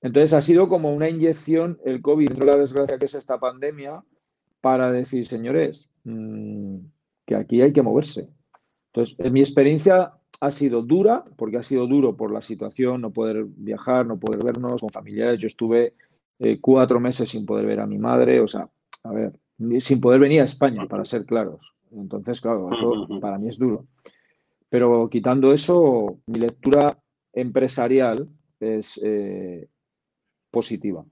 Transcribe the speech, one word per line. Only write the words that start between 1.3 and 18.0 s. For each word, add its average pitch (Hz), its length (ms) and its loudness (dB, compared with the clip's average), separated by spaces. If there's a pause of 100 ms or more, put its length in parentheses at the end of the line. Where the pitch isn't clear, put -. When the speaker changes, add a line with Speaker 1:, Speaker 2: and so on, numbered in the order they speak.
Speaker 1:
el 127 160 -4
covid, 147 280 2
dentro 131 160 -2
de 143 80 8
la 143 60 6
desgracia 135 400 0
que 139 60 0
es 135 100 -8
esta 131 240 -6
pandemia, 139 640 -8 (580)
para 127 300 2
decir, 123 360 -4
"Señores, 139 640 -4 (140)
mm, 107 720 -12 (480)
que 110 100 -2
aquí 117 260 0
hay 147 120 4
que 143 100 4
moverse". - 460 -2 (640)
Entonces, 117 260 -4
en 123 140 -2
mi 135 80 4
experiencia 151 720 4 (280)
ha 143 100 -2
sido 127 300 -2
dura, 196 440 0 (120)
porque 110 200 -6
ha 120 60 -6
sido 127 240 -4
duro 131 280 2
por 110 160 -8
la 107 100 -8
situación, 123 600 -6
no 110 100 -10
poder 110 340 -4
viajar, 107 600 -4
no 113 140 -8
poder 107 240 -6
vernos 123 380 -4
con 110 80 -8
familiares. 107 500 -4
Yo 110 80 -6
estuve, 117 460 0 (460)
eh, 113 220 0
cuatro 127 380 4
meses 123 300 -2
sin 107 160 -8
poder 107 200 -2
ver 107 160 -2
a 107 60 -4
mi 104 100 -6
madre, 123 420 4